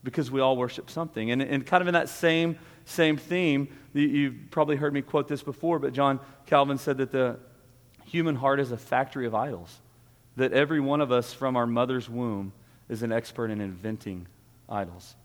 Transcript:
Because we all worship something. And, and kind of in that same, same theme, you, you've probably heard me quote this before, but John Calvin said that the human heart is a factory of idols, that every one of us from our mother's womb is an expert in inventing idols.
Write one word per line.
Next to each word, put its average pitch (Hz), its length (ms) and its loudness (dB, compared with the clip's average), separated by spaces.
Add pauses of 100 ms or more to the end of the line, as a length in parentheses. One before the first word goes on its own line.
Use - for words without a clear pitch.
Because 131 260 -4
we 135 120 0
all 131 160 4
worship 123 320 -4
something. 123 420 -4
And, 127 100 2
and 135 240 -2
kind 180 160 4
of 180 60 -2
in 180 60 0
that 170 160 2
same, 165 500 0 (240)
same 156 320 2
theme, 143 540 0 (240)
you, 143 140 2
you've 139 280 0 (160)
probably 151 240 2
heard 139 180 0
me 143 80 0
quote 143 280 -2
this 147 120 -4
before, 160 380 -2
but 135 140 -2
John 139 260 2 (260)
Calvin 139 320 4
said 135 200 -2
that 131 140 -2
the 127 280 0 (640)
human 165 320 -2
heart 135 240 2
is 123 140 -2
a 113 40 -6
factory 131 480 -2
of 110 80 -2
idols, 107 460 -4 (560)
that 127 160 2
every 147 300 4
one 139 180 2
of 139 120 2
us 123 200 2
from 131 240 -2
our 120 100 2
mother's 120 440 0
womb 110 420 -4 (380)
is 113 120 -6
an 117 120 -2
expert 113 360 -4
in 107 120 -4
inventing 95 640 -8 (400)
idols. 90 580 -8